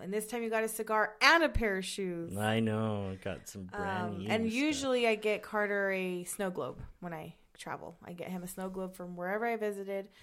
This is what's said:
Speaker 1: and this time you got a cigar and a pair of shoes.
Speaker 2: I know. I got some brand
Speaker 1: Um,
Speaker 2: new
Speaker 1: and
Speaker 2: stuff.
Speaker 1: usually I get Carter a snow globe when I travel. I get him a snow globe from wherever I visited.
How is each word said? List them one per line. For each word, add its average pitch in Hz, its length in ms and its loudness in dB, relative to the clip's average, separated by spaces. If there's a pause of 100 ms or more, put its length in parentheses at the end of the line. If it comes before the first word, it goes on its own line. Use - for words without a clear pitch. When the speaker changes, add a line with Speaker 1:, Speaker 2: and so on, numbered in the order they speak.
Speaker 1:
and 185 120 -4
this 214 140 -2
time 233 160 -4
you 226 60 -2
got 220 140 2
a 220 60 0
cigar 214 520 0
and 311 220 10
a 285 60 6
pair 208 280 2
of 190 60 -2
shoes. 175 540 -4
Speaker 2:
I 110 240 4
know. 107 500 2
I 95 40 -6
got 95 340 -8
some 98 160 -10
brand 190 480 -2
Speaker 1:
Um, - 60 -6
Speaker 2:
new 202 100 -4
Speaker 1:
and 226 160 2
Speaker 2:
stuff. 220 80 0
Speaker 1:
usually 262 540 2
I 220 80 6
get 208 280 0
Carter 202 480 2
a 185 320 0
snow 190 280 -2
globe 139 280 -4 (220)
when 175 120 -8
I 165 220 -10 (220)
travel. - 480 -8
I 175 80 -12
get 175 160 -8
him 180 140 -6
a 180 40 -8
snow 190 220 -6
globe 185 260 -6
from 180 220 -10
wherever 196 280 -2
I 233 120 0
visited. 196 500 -4 (140)